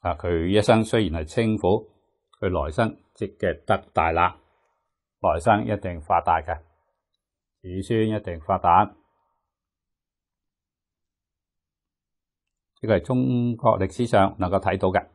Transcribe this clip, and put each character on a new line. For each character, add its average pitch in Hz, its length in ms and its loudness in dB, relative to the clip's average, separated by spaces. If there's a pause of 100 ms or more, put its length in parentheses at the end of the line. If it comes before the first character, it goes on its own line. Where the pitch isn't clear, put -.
啊， 87 160 -4
佢 87 320 -2
一 101 120 2
生 110 240 4
雖 110 220 0
然 82 160 -4
係 - 20 -6
清 110 320 -2
苦， 95 320 0 (520)
佢 101 80 -2
來 80 240 -4
生 110 240 -2 (180)
積 - 220 -10
嘅 87 280 -4
德 104 120 0 (160)
大 82 180 2
啦， 85 260 0 (840)
來 85 180 0
生 107 260 2
一 110 120 -4
定 87 240 -10
發 85 200 0
達 82 220 0
嘅， 80 180 -10 (1000)
子 92 220 -10
孫 110 260 0
一 107 120 -4
定 85 200 -10
發 - 180 -2
達。 92 380 4 (3750)
呢 110 80 -6
個 110 80 4
係 87 40 2
中 127 560 0
國 113 220 2
歷 92 180 -2
史 120 100 0
上 98 340 2
能 90 100 -2
夠 95 100 0
睇 95 160 -2
到 98 120 0
嘅。 92 260 -2